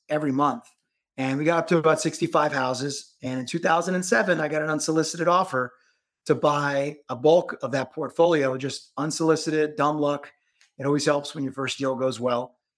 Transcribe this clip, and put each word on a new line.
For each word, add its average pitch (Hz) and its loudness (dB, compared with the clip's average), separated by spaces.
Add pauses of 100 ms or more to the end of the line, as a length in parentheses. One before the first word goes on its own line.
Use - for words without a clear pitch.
every 151 0
month. 143 0 (540)
And 135 -2
we 147 -2
got 165 4
up 165 -4
to 175 4
about 156 2
sixty-five 156 0
houses. 131 -4
And 131 -6
in 123 -8
two 165 -6
thousand 175 0
and 180 -2
seven, 185 2
I 156 -2
got 151 -2
an 156 -2
unsolicited 160 0
offer 175 0 (520)
to 151 2
buy 147 0 (120)
a 131 -6
bulk 165 4
of 127 -6
that 131 -2
portfolio, 147 2
just 127 -8
unsolicited, 151 0
dumb 151 0
luck. 143 -2 (460)
It 135 -10
always 143 0
helps 143 0
when 139 -6
your 135 -6
first 131 -6
deal 135 -2
goes 123 -2
well. 123 -2 (220)